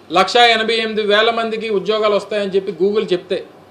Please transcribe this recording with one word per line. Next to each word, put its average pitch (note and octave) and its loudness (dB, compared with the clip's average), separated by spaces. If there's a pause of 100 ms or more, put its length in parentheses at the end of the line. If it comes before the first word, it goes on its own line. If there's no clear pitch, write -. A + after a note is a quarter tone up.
(120)
లక్ష F#3+ 2
ఎనభై A3+ 4
ఎనిమిది A3 -2
వేల G#3 2
మందికి A3+ -4
ఉద్యోగాలు G#3 0
వస్తాయని G3+ -4
చెప్పి G3 -2
Google G3 -2
చెప్తే, F3 -4 (260)